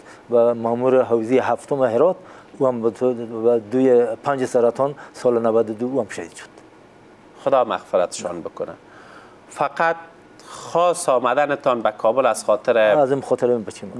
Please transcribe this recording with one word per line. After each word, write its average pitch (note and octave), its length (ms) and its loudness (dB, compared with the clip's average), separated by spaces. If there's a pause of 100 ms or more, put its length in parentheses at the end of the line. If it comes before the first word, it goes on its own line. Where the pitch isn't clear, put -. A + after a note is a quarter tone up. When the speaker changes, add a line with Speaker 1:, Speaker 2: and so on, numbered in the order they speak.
(300)
Speaker 1:
و A#2 240 4
مامور A#2+ 480 2
حوزه A2+ 320 0
هفتم B2 480 0
هرات. C3 340 2 (420)
او C#3 80 2
هم B2 160 -2
به A2+ 80 2
تو-، B2+ 240 -2
به A#2 440 0
دوی A#2+ 480 2 (180)
پنج C#3 200 -2
سرطان B2+ 500 0 (180)
سال A#2+ 300 0
نود A2+ 280 2
و A2+ 40 -6
دو A2+ 120 -6
او B2+ 140 -4
هم G#2 80 -4
شهید F2 260 -14
شد. - 140 -20 (960)
Speaker 2:
خدا C3+ 200 4
مغفرتشان F2+ 760 -4
بکنه. E2 320 -12 (760)
فقط E3 480 -2 (500)
خاص - 640 -2
آمدنتان C3 760 0
به G#2+ 80 0
کابل B2 360 0
از A2 180 -2
خاطر A2 340 0
Speaker 1:
از A#2+ 340 4
این C#3 80 -2
خاطر B2 300 -2
این A#2 140 -2
بچه G2 220 -14
ما. F#2+ 140 -14